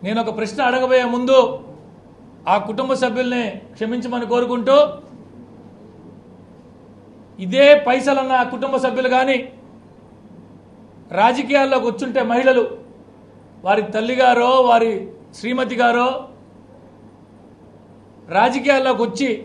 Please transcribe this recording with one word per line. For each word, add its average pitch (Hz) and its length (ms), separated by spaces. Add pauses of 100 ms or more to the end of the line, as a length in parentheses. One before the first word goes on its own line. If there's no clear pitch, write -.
నేను 214 180
ఒక 220 160
ప్రశ్న 220 240
అడగబోయే 254 420
ముందు 247 340 (1080)
ఆ 180 100
కుటుంబ 220 360
సభ్యుల్ని 247 500 (300)
క్షమించమని 240 520
కోరుకుంటూ, 240 500 (2750)
ఇదే 190 260 (220)
పైసలన్న 262 440
ఆ 254 120
కుటుంబ 254 340
సభ్యులు 254 320
కానీ 254 280 (1700)
రాజకీయాల్లోకి 262 760
వచ్చుంటే 247 380
మహిళలు, 240 400 (1000)
వారి 208 180
తల్లిగారో 240 680 (120)
వారి 233 300 (440)
శ్రీమతి 254 400
గారో 240 320 (2250)
రాజకీయాల్లోకి 254 720
వచ్చి 254 280 (160)